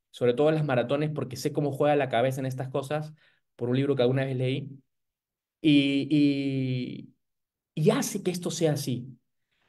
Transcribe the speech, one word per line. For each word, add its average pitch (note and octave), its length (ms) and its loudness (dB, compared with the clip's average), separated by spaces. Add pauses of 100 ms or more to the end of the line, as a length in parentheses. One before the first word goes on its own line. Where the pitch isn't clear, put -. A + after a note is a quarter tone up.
(100)
sobre B2 240 0
todo D3 140 4
en D#3 80 2
las D3+ 80 0
maratones, C#3+ 460 0
porque C3 260 -6
sé - 160 -4
cómo C#3+ 200 -2
juega D3 240 2
la C#3 120 0
cabeza C3 320 0
en C3 60 -4
estas C3 220 -6
cosas, D3+ 460 -6 (420)
por A#2+ 120 -4
un B2 80 2
libro C#3 200 2
que B2+ 60 2
alguna B2+ 220 2
vez C3+ 120 -6
leí, B2+ 320 -4 (920)
y, C#3 500 4
y, C3+ 1040 0 (600)
y E3 160 4
hace A3+ 320 -2
que F#3 80 -2
esto F3 200 -6
sea D#3 220 0
así. B2+ 340 -4 (640)